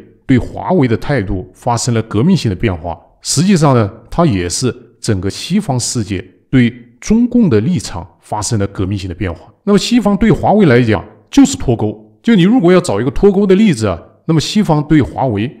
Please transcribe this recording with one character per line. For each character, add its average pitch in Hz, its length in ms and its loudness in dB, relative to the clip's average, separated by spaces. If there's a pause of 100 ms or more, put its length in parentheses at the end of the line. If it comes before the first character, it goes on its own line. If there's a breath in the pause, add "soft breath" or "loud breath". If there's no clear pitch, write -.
(260)
对 262 100 4
华 95 360 -6
为 156 140 2
的 113 100 0
态 135 260 -4
度 95 320 -8
发 120 220 -4
生 117 180 -2
了 110 80 0
革 104 200 -4
命 185 140 2
性 127 120 -4
的 95 60 -2
变 90 220 -2
化。 82 220 -10 (240)
实 - 200 -2
际 196 140 4
上 147 180 4
呢， 104 160 2 (200)
它 170 160 0
也 92 220 -2
是 117 260 -4 (260)
整 98 200 -2
个 98 100 -4
西 - 280 -4
方 139 200 -4
世 117 260 -4
界 90 200 -6 (260)
对 123 220 4 (280)
中 233 280 0
共 240 200 2
的 107 120 2
立 147 180 -2
场 - 280 -10 (140)
发 104 220 -8
生 113 160 -4
了 101 80 -2
革 101 200 -6
命 101 120 -6
性 95 100 -10
的 87 60 -10
变 90 180 -6
化。 - 200 -18 (120)
那 202 80 0
么 202 60 4
西 240 220 0
方 202 160 0
对 220 140 2
华 139 220 0
为 202 140 4
来 123 160 4
讲 104 220 0 (260)
就 - 140 6
是 131 120 0
脱 120 200 -2
钩， - 460 -8
就 233 120 2
你 180 80 4
如 226 180 4
果 175 120 4
要 180 80 6
找 104 200 -2
一 120 40 -4
个 139 60 -2
脱 202 200 2
钩 202 160 0
的 190 80 4
例 202 180 4
子 110 140 -2
啊， 87 140 -2 (260)
那 160 80 0
么 151 60 2
西 - 220 -2
方 151 240 0
对 156 140 4
华 117 260 -2
为 110 240 -4 (100)